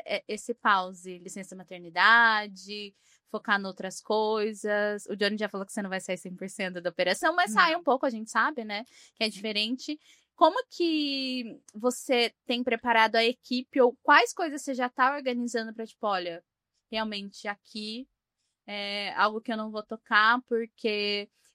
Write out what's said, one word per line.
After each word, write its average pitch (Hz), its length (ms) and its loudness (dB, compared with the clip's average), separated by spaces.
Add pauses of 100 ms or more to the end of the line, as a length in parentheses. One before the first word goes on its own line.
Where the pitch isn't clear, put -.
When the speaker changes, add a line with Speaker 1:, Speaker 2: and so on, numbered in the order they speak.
Speaker 1:
é, - 220 -6
esse 214 260 -6
pause, 185 640 0
licença 190 380 -14
maternidade, 202 1400 2 (380)
focar 208 280 0
em 196 60 -6
outras 190 360 -10
coisas. 208 1040 -2
O 208 80 -6
Johnny 202 220 0
já 208 120 -4
falou 196 160 -8
que - 80 -14
você 214 80 -4
não 196 80 -8
vai 185 100 -4
sair 180 180 -6
cem 180 180 -14
por 185 120 -10
cento 185 320 -8
da 175 120 -4
operação, 196 440 2
mas 349 180 2
Speaker 2:
Não. 370 80 6
Speaker 1:
sai 330 140 4
um 349 80 -6
pouco, 269 220 2
a 277 40 0
gente 220 200 -6
sabe, 233 340 -2
né? 214 220 -8 (300)
Que - 80 -4
é 220 60 0
diferente. 214 680 -4 (360)
Como 403 340 4
que 269 920 -4 (140)
você 240 580 0 (140)
tem 247 180 -2
preparado 226 520 2
a 226 100 6
equipe 254 560 0
ou 247 220 6
quais 311 280 6
coisas 302 300 -6
você 277 140 -6
já 247 140 -2
tá 262 260 2
organizando 240 580 -4
pra, 226 140 -10
tipo, - 180 -8
"Olha, 175 380 -2 (480)
realmente 214 560 -6
aqui 214 600 -10 (600)
é 202 480 -6
algo 214 260 0
que 233 100 -8
eu 220 60 -2
não 220 140 -6
vou 214 120 -6
tocar 220 640 2
porque 208 800 -2 (280)